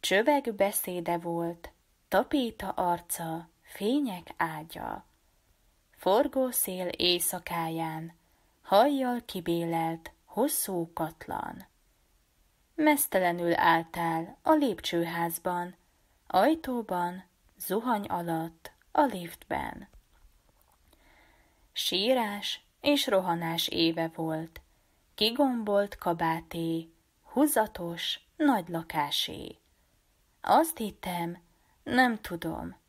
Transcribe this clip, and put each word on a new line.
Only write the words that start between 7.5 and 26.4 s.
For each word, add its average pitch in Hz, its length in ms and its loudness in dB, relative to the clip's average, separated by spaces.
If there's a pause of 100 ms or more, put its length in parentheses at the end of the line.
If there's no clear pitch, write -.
hajjal 247 560 4
kibélelt, 165 880 -2 (120)
hosszú 196 680 -2
katlan. - 760 -8 (1080)
Meztelenül 180 800 4
álltál 165 880 2
a - 100 4
lépcsőházban, 175 1200 0 (500)
ajtóban, 202 1000 2 (320)
zuhany 220 500 -2
alatt, 165 680 -4 (200)
a - 80 4
liftben. - 880 -2 (1800)
Sírás 208 920 -2 (160)
és 285 260 2
rohanás 170 640 0
éve 165 460 0
volt, 160 460 -6 (540)
kigombolt 220 840 0
kabáté, 165 920 -2 (340)